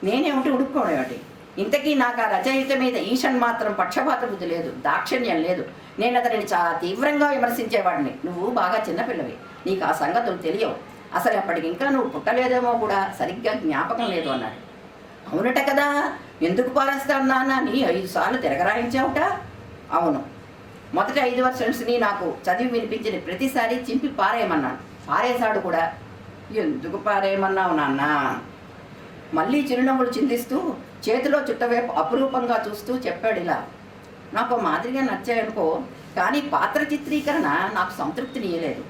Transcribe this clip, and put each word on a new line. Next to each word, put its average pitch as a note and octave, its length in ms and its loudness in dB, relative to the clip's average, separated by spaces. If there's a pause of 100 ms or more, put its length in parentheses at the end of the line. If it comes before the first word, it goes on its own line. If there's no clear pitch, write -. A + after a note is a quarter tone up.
నేనేమిటి C4+ 520 2
ఉడుక్కోవడం B3 400 2
ఏమిటి? B2+ 220 -4 (440)
ఇంతకీ C4+ 300 2 (100)
నాకు A#3+ 200 0
ఆ A3+ 120 2
రచయిత C4+ 480 2
మీద B3 160 2 (140)
ఈషన్ C4 280 2
మాత్రం A#3 400 2
పక్షపాత B3 500 2
బుద్ధి F3+ 220 -4
లేదు, E3+ 180 -2 (160)
దాక్షిణ్యం G3+ 640 2
లేదు. F3+ 160 0 (360)
నేను A#3+ 200 2
అతనిని A3+ 320 0
చాలా E3+ 200 2 (120)
తీవ్రంగా C#4+ 520 2
విమర్శించేవాడిని. G#3 800 2 (120)
నువ్వు F3 200 -4 (140)
బాగా F3+ 180 2 (100)
చిన్నపిల్లవి, G3 480 -2 (300)
నీకు F#3 200 0
ఆ D3 60 2 (100)
సంగతులు F3+ 440 0
తెలియవు. G3 300 0 (420)
అసలు - 240 2
అప్పటికి E3 260 -2
ఇంకా F3+ 220 -2
నువ్వు B3+ 200 2
పుట్టలేదేమో B3 640 2 (120)
కూడా G3 160 2 (200)
సరిగ్గా F#3 340 -2
జ్ఞాపకం G#3 640 0
లేదు D#3+ 140 -2
అన్నాడు. B2+ 300 -4 (720)
అవునట A#3+ 300 2 (100)
కదా, C#4+ 180 4 (540)
ఎందుకు F#3+ 340 2
పారేస్తాను C#4 540 2
నాన్న C4 320 2
అని C4 160 0 (160)
ఐదు F#3+ 140 -2
సార్లు B3 360 0
తిరగరాయించావుట? A#3+ 760 2 (760)
అవును, D#3 240 2 (720)
మొదటి B3+ 280 2
ఐదు B3 220 2
వర్షన్స్ని A#3+ 520 0 (100)
నాకు G3 220 0 (180)
చదివి A#3 300 2
వినిపించిన A3 400 -2 (100)
ప్రతిసారి B3+ 500 0 (120)
చింపి C4 220 0 (100)
పారేయమన్నాను, E3+ 600 2 (300)
పారేశాడు A3+ 560 2
కూడా. E3+ 180 2 (800)
ఎందుకు D#3+ 460 -2
పారేయమన్నావు G3 720 2
నాన్న? C#3 240 2 (1300)
మళ్ళీ A#3+ 280 4
చిరునవ్వులు B3+ 560 4
చిందిస్తూ B3+ 420 2 (460)
చేతిలో C4 420 4
చుట్టవేపు A#3+ 440 2 (100)
అపురూపంగా B3+ 600 2
చూస్తూ G#3 280 -6 (160)
చెప్పాడు - 320 0
ఇలా, E3+ 180 0 (760)
నాకు A#3+ 220 2 (120)
మాదిరిగా B3 420 0
నచ్చాయనుకో, A3 580 0 (480)
కానీ G3 240 2 (140)
పాత్ర - 280 2 (120)
చిత్రీకరణ D4 560 0 (280)
నాకు - 220 0
సంతృప్తినియలేదు. G#3 920 -2